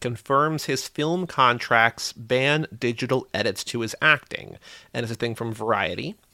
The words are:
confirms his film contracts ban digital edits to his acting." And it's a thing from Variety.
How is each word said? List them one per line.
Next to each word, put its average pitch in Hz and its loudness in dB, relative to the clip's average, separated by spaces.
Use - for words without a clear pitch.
confirms 143 0
his 135 -4
film 170 -2
contracts 120 2
ban 131 0
digital 123 -2
edits 104 -2
to - -4
his 110 -4
acting." - 0
And 120 -4
it's 113 -4
a - -6
thing 117 -2
from 113 -4
Variety. 107 -2